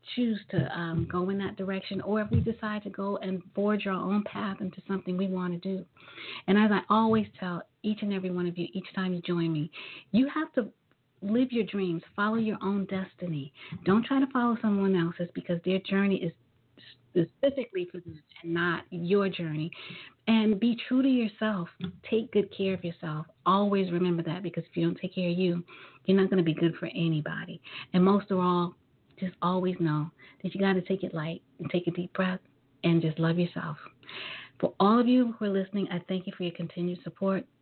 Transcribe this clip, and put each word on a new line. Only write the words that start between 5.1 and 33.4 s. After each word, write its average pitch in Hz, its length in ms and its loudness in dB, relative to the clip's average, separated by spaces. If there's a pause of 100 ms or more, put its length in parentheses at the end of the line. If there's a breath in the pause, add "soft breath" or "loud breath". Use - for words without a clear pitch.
we 190 120 -2
want 185 260 -2
to 190 220 -6
do. 185 100 -8 (640 loud breath)
And 196 100 6
as 214 140 6
I 196 180 4
always 220 360 4 (140)
tell 180 240 -6 (200)
each 214 180 -2
and 202 120 -2
every 185 160 -2
one 180 160 0
of 175 120 -2
you, 175 160 -4
each 185 220 -6
time 185 180 0
you 175 80 -2
join 170 320 0
me, 156 180 -2 (400 loud breath)
you 262 220 4
have 311 200 -4
to 220 160 0 (520)
live 240 300 2
your 233 120 0
dreams, 180 380 -2 (160)
follow 214 180 0
your 220 260 0
own 196 260 0
destiny. 175 680 -6 (320 loud breath)
Don't 214 200 6
try 269 140 2
to 269 120 4
follow 240 300 2
someone 196 340 4
else's 170 380 0
because 175 300 -4
their 185 160 2
journey 196 380 2
is 170 160 -4 (800 loud breath)
specifically 190 800 0
for 180 80 -12
them 160 220 -16 (200)
and 170 120 -4
not 170 360 0
your 185 400 2
journey. 160 420 -4 (560 loud breath)
And 220 320 6
be 233 180 2 (100)
true 262 140 4
to 269 60 4
yourself. 220 600 0 (420)
Take 226 220 0
good 202 240 2
care 190 180 -2
of 180 100 -6
yourself. 165 420 -6 (200)
Always 196 460 4
remember 175 320 2
that, 165 180 -4
because 170 280 -6
if - 60 -14
you 165 100 2
don't 170 140 0
take - 160 -8
care 180 140 -2
of 175 80 0
you, 175 260 2 (420 loud breath)
you're 190 140 6
not 190 100 4
gonna 190 140 4
be 160 100 2
good 165 260 2
for - 80 -6
anybody. 160 720 -2 (320 loud breath)
And 180 100 6
most 202 280 4
of 185 80 2
all, 180 360 2 (440)
just 180 220 -6
always 185 380 0
know 151 300 0 (320 loud breath)
that 185 120 -6
you 196 80 -2
gotta 190 200 4
take 190 220 -2
it - 100 -8
light 165 280 -6 (180)
and 156 100 -6
take 175 180 0
a 170 40 0
deep 180 220 -6
breath 185 260 -2 (440)
and 165 180 4
just 160 180 -2
love 165 180 2
yourself. 170 400 -4 (840 loud breath)